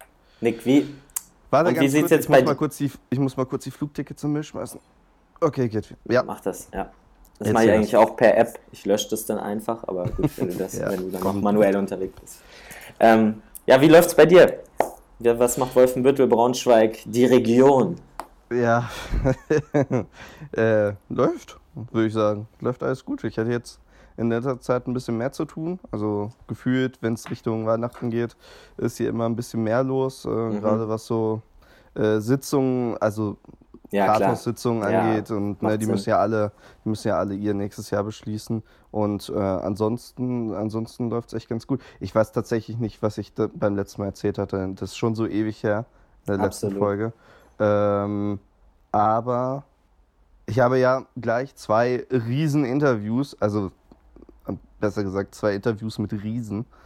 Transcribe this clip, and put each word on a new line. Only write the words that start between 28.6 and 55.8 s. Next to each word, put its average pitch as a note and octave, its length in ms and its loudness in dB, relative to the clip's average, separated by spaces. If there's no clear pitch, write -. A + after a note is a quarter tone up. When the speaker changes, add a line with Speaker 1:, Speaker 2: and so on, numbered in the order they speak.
Speaker 2:
ist A#2 200 -6
hier A2+ 120 -2
immer A#2 160 -4
ein A#2 100 -2
bisschen A2+ 280 -6
mehr A2+ 200 0
los. C3 420 -4
Äh, A2+ 40 -6
Speaker 1:
Mhm. A2 320 -4
Speaker 2:
gerade G#2+ 280 0
was A2 160 -6
so, A2 360 -2
äh, G#2+ 240 0
Sitzungen, B2+ 800 0
also G#2+ 380 -2
Speaker 1:
Ja, G2+ 160 0
klar. G#2+ 160 4
Speaker 2:
Rathaus-Sitzungen A2 680 -2
Speaker 1:
Ja, F#2+ 120 2
Speaker 2:
angeht. A2 300 -2
Und, G2+ 300 -4
ne, - 80 -2
Speaker 1:
macht G#2+ 120 0
Speaker 2:
die A2 40 -4
Speaker 1:
Sinn. G#2+ 80 -2
Speaker 2:
müssen G2+ 180 -4
ja G#2 80 2
alle, G#2 320 0
die A2 40 -4
müssen G#2+ 200 -4
ja F#2 80 0
alle G2 160 -2
ihr G#2 200 -2
nächstes G2+ 360 -8
Jahr G#2 160 -2
beschließen. G#2+ 580 -8
Und, G#2 420 -4
äh, - 60 -4
ansonsten, A2 1120 -4
ansonsten A2 560 -6
läuft's A#2 240 -8
echt A2+ 160 -10
ganz A#2 180 -8
gut. C3+ 140 -4
Ich - 160 -10
weiß A2 160 2
tatsächlich A2+ 460 -6
nicht, A2+ 240 -6
was G#2+ 160 -2
ich - 160 -10
da G#2+ 200 -2
beim G2+ 220 -2
letzten G2 260 -6
Mal G2+ 60 -4
erzählt G2 300 -4
hatte. G2 280 -4
Das F#2+ 160 -10
ist - 60 -16
schon A2+ 180 -2
so A2 100 -4
ewig G#2+ 380 -4
her, G#2+ 220 -2
in G2+ 100 -2
der G2+ 80 -2
letzten G2 220 -4
Speaker 1:
Absolut. G2 120 -6
Speaker 2:
Folge. G#2 340 -2
Ähm, G#2 800 0
aber B2 720 -2
ich G#2+ 140 -2
habe B2+ 200 4
ja B2+ 260 2
gleich A#2+ 360 -4
zwei A#2+ 560 0
Riesen-Interviews, C3 1300 0
also, G#2 300 -2
ähm, F#2+ 120 -8
besser G#2 240 -2
gesagt, G2 320 -6
zwei G#2 200 0
Interviews G#2+ 440 -4